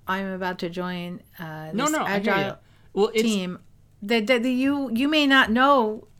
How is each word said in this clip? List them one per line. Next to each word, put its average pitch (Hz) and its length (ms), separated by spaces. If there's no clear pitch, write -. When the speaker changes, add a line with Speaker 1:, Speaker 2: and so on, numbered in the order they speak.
Speaker 1:
I'm 196 200
about 185 340
to 180 80
join, 180 520
uh, 156 340
Speaker 2:
No, 226 120
Speaker 1:
this 311 80
Speaker 2:
no, 294 120
I 196 140
hear 202 140
Speaker 1:
agile 196 140
Speaker 2:
you. - 80
Well, 208 200
it's 220 80
Speaker 1:
team," 190 360
that, 214 240
that, 247 160
that 254 80
you, 269 440
you 262 140
may 302 180
not 269 240
know 240 580